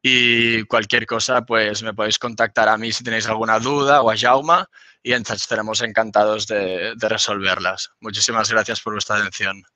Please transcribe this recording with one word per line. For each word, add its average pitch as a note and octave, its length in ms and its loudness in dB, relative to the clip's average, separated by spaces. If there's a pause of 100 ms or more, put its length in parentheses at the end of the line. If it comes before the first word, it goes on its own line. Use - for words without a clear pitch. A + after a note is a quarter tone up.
Y A#2 600 4
cualquier A2 420 0
cosa, A#2+ 360 0
pues, A2 420 0
me A2 100 -6
podéis G#2+ 240 -2
contactar A2+ 500 0
a A2 80 4
mí A2+ 160 -6
si A#2 120 -6
tenéis A2+ 240 -2
alguna A2 320 0
duda C#3 420 2
o A#2 80 4
a A2 60 0
Jaume C#3+ 480 2 (360)
y A#2+ 120 -4
estaremos A2 680 -4
encantados G#2+ 680 0
de, G2 480 -4
de A#2 120 -4
resolverlas. F#2+ 840 -2 (100)
Muchísimas A2 500 -2
gracias A2 300 0
por G#2+ 140 -8
vuestra G#2 220 -4
atención. G2 460 -4 (140)